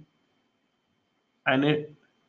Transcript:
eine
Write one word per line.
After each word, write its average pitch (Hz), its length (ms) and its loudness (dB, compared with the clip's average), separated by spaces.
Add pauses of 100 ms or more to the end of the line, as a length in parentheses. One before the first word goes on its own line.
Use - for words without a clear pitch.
(1500)
eine 143 420 0 (420)